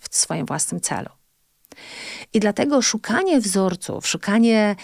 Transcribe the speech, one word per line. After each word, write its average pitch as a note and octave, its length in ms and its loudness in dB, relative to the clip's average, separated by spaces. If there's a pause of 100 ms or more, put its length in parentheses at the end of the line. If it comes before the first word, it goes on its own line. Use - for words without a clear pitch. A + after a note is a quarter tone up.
w - 60 -8
swoim - 300 -2
własnym D#3+ 360 -4
celu. - 280 -6 (1200)
I A3+ 60 4
dlatego B3 420 2
szukanie C#4 580 0
wzorców, F#3+ 680 -2
szukanie, G#3+ 760 4